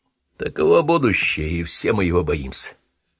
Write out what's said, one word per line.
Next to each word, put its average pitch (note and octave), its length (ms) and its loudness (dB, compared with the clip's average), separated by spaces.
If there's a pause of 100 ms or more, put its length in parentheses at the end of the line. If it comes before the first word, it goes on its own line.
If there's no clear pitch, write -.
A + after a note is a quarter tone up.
(380)
Таково - 460 2
будущее, B2+ 680 0
и E2 140 -2
все - 280 -2
мы G2+ 140 0
его F2 180 2
боимся. D2 520 -4 (440)